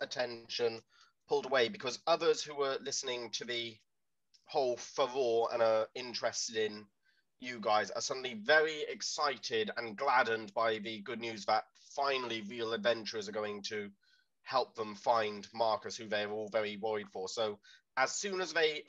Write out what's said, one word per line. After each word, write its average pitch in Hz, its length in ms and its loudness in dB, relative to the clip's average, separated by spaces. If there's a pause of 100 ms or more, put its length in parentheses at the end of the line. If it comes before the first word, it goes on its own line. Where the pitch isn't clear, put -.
attention 117 800 -2 (480)
pulled 143 160 2
away 127 240 4
because 120 360 -6
others 160 380 4
who 151 120 -10
were 135 260 0
listening 127 500 -4
to - 140 -6
the 117 320 -4 (680)
whole 131 300 2
furore 123 800 2
and 117 80 2
are 110 340 6
interested 117 640 -4
in 104 280 0 (540)
you 123 220 -8
guys 107 300 2
are 113 100 -6
suddenly 131 340 -4
very 151 540 4
excited 120 880 -2
and 113 200 -6
gladdened 113 560 2
by 113 260 2
the 110 200 -6
good 110 220 -8
news 113 240 -6
that 110 180 2 (320)
finally 127 460 0
real 113 320 -4
adventurers 110 560 0
are - 20 -8
going 104 320 -4
to 104 260 -6 (540)
help - 320 -2
them 107 200 -4
find 107 580 2
Marcus, 110 420 0
who 113 120 -10
they're 104 220 0
all 107 200 -4
very 104 280 0
worried 104 340 -2
for. 92 180 -6
So 107 300 -2 (380)
as 131 140 4
soon 190 300 -4
as 160 120 -4
they 156 360 2